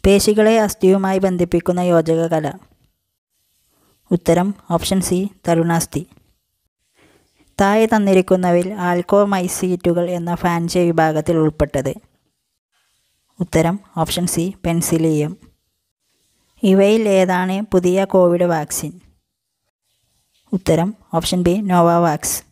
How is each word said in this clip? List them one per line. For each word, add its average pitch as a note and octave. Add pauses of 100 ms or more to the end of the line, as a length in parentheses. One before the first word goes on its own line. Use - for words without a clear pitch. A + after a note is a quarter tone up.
പേശികളെ G#3+
അസ്ഥിയുമായി F#3+
ബന്ധിപ്പിക്കുന്ന F3+
യോജക E3
കല. D#3 (1600)
ഉത്തരം F3 (160)
ഓപ്ഷൻ F3+
സി, F#3 (180)
തരുണാസ്ഥി. E3 (1500)
താഴെ G#3+
തന്നിരിക്കുന്നവയിൽ F#3
alcomycetes-ുകൾ F3+
എന്ന F3
ഫാൻജൈ E3+
വിഭാഗത്തിൽ D#3+
ഉൾപ്പെട്ടത്? D3 (1500)
ഉത്തരം E3+ (160)
ഓപ്ഷൻ E3+
സി, F3 (100)
പെൻസിലിയം. E3 (1300)
ഇവയിൽ G3+
ഏതാണ് F#3
പുതിയ F#3
കോവിഡ് F3+
വാക്സിൻ? D#3+ (1500)
ഉത്തരം F3 (200)
ഓപ്ഷൻ F3
ബി, F3
നോവാവാക്സ്. E3+